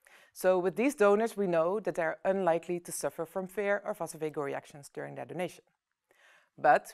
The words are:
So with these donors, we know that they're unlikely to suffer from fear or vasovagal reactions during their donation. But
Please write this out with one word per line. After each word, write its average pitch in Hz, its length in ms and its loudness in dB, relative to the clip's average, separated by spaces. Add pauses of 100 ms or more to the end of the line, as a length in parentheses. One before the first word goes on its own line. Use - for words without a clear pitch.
(340)
So 185 260 2
with 175 160 0
these 269 180 2
donors, 208 440 4
we 202 100 0
know 175 320 0
that 185 160 -4
they're 165 300 -2
unlikely 175 560 0
to 170 100 -14
suffer 156 340 -6
from 190 220 -8
fear 202 380 -2
or 208 100 -6
vasovagal 156 480 -6
reactions 139 500 -10
during 143 220 -10
their 135 100 -10
donation. - 380 -8 (920)
But 156 360 4